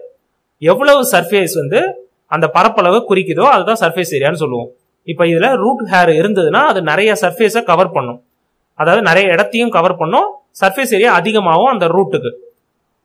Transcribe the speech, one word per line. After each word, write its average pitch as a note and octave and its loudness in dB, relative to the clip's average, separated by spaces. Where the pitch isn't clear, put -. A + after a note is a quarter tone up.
எவ்வளவு C#4 2
surface F3 0
வந்து D3+ -2
அந்த D#3+ 0
பரப்பளவு G3 2
குறிக்குதோ F3+ 0
அதுதான் G#3 0
surface E3+ -2
ஏரியான்னு C#3+ -2
சொல்லுவோம். B2 -6
இப்ப E3+ 0
இதுல E3+ 2
root B3 -2
hair F3+ 4
இருந்ததுன்னா F#3+ 0
அது F#3+ -2
நிறைய G3 2
சர்ஃபேஸை G#3 0
cover E3+ 2
பண்ணும், B2 -6
அதாவது F3 2
நிறைய F#3 2
இடத்தையும் A#3 -2
cover F3 0
பண்ணும். B3 0
Surface A#3 -2
area A3+ 2
அதிகமாகும் G#3 0
அந்த F3 0
ரூட்டுக்கு, F3+ -2